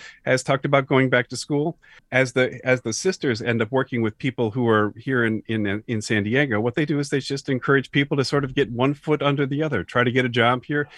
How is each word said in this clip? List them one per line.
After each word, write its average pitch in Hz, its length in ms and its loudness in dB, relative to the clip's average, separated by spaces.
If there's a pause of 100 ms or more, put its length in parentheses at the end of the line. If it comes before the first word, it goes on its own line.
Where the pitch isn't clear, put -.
(240)
has 127 200 0
talked 135 220 -2
about 139 220 2
going 131 220 4
back 123 200 2
to 127 60 -8
school. 151 440 -4 (320)
As 127 220 2
the, 127 300 0
as 127 180 2
the 113 120 -4
sisters 139 480 -2
end 117 200 0
up 107 100 -4
working 131 300 -2
with 110 160 -2
people 120 340 -2
who 120 180 -2
are 107 260 4
here 120 300 -2
in, 110 220 -2
in, 107 400 -4
in 110 140 -4
San 104 220 0
Diego, 117 380 0
what 120 140 -2
they 156 100 0
do 147 140 -2
is 139 100 -6
they 143 100 -2
just 139 300 -6
encourage 135 420 0
people 143 240 0
to 139 80 2
sort 139 220 0
of 131 100 -10
get 135 160 0
one 127 220 0
foot 147 280 -2
under 143 240 2
the 139 180 -2
other, 127 200 -2
try 120 220 0
to 123 60 2
get 127 140 2
a 123 40 -4
job 120 340 2
here, 147 240 -4 (100)